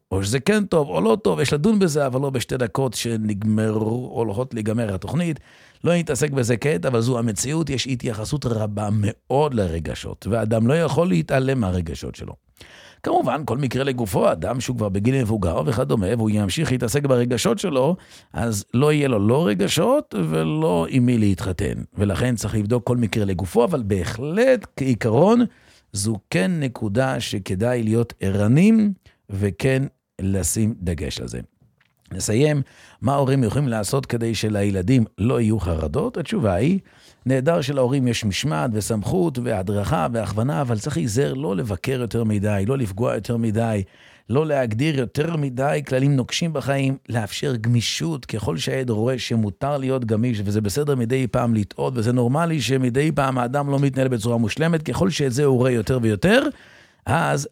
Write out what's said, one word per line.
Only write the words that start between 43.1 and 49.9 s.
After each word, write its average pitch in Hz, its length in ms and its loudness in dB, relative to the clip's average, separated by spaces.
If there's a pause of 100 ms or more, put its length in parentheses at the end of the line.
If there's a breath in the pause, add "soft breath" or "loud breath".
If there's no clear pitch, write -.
יותר 117 220 -4
מדי, 113 460 0 (460 loud breath)
לא 143 160 2
להגדיר 135 540 0
יותר 147 360 -2
מדי 143 520 -2
כללים 135 280 2
נוקשים 156 380 -2
בחיים, 139 440 0 (120)
לאפשר 120 460 -2
גמישות 120 720 -2
ככל 147 320 -4
שהילד 131 320 -4
רואה 117 300 0
שמותר 113 580 -2
להיות 131 280 -2